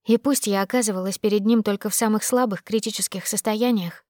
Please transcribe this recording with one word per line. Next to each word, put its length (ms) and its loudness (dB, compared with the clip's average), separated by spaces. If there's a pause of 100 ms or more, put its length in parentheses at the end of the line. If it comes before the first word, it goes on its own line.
И 100 4
пусть 300 0
я 160 2
оказывалась 560 -2
перед 260 0
ним 180 4
только 260 -2
в 60 -4
самых 300 0
слабых 380 0
критических 640 -4
состояниях, 840 -2